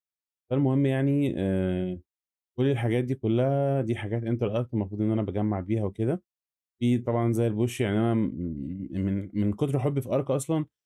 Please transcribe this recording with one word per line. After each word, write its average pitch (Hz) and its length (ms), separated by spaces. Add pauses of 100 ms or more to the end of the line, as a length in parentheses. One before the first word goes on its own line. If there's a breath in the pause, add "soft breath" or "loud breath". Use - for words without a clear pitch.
(500)
فالمهم 135 360
يعني، 139 520
آه، 92 600 (600)
كل 135 120
الحاجات 120 340
دي 131 100
كلها 135 680
دي 113 140
حاجات 107 280
انتر 117 360
اكت 120 140
المفروض 104 280
إن 110 100
أنا 110 100
بجمع 101 380
بيها 104 240
وكده. 113 380 (580)
في 120 180
طبعًا 117 340
زي 117 140
البوش، 117 340
يعني 104 180
أنا 117 160
م-، 87 800
من، 98 420
من 104 180
كتر 139 280
حبي 139 200
في - 100
أرك 139 200
أصلًا 151 360 (200)